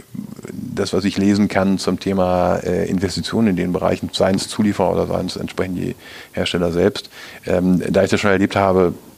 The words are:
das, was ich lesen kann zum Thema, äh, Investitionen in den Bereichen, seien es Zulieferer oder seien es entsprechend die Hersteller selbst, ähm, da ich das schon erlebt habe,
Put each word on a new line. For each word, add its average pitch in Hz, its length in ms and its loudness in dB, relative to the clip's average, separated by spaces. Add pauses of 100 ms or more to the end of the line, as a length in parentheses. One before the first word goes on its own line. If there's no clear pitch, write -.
(520)
das, - 420 -6
was 95 120 0
ich 95 120 -2
lesen 101 300 4
kann 95 300 2
zum 92 220 -2
Thema, 90 580 2
äh, 90 320 -2
Investitionen 95 600 0
in 92 60 2
den 87 180 -2
Bereichen, 90 400 -2
seien - 220 2
es - 140 -2
Zulieferer 101 420 0
oder 87 160 0
seien 92 200 -2
es - 100 -8
entsprechend 92 400 -6
die 90 180 -4 (380)
Hersteller 87 380 -2
selbst, 90 380 0 (360)
ähm, 90 440 2
da 95 140 4
ich 95 60 2
das 101 100 2
schon 104 120 2
erlebt 95 240 2
habe, 92 380 4 (240)